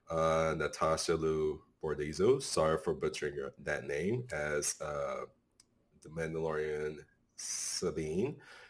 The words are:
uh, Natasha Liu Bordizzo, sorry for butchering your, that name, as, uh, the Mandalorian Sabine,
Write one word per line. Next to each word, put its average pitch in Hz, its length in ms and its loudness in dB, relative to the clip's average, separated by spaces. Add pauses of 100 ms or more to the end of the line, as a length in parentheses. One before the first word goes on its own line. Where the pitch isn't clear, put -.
uh, 80 480 4
Natasha 80 560 2
Liu 78 480 2 (220)
Bordizzo, 78 580 2
sorry 80 420 2
for 82 120 0
butchering 73 400 -2
your, 67 180 -6 (100)
that 71 220 -4
name, 90 380 0 (100)
as, 73 480 0
uh, 69 400 -4 (800)
the 78 80 -18
Mandalorian 78 880 -2 (380)
Sabine, - 1000 -2 (320)